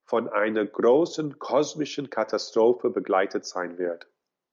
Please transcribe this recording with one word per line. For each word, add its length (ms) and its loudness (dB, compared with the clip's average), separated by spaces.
von 240 0
einer 380 0
großen 720 2
kosmischen 680 -2
Katastrophe 800 2
begleitet 560 0
sein 320 -8
wird. 300 -6